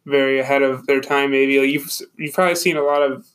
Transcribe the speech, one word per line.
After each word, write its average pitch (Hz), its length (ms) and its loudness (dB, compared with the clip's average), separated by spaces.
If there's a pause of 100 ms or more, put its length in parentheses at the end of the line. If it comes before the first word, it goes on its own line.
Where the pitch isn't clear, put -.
very 135 340 2
ahead 139 220 0
of 135 260 0
their 135 140 2
time, 143 300 0
maybe. 135 280 2
Like, 135 100 2
you've, 147 200 -4 (280)
you've 151 160 -10
probably 180 220 0
seen 170 220 -2
a 147 60 0
lot 143 180 2
of 135 340 -2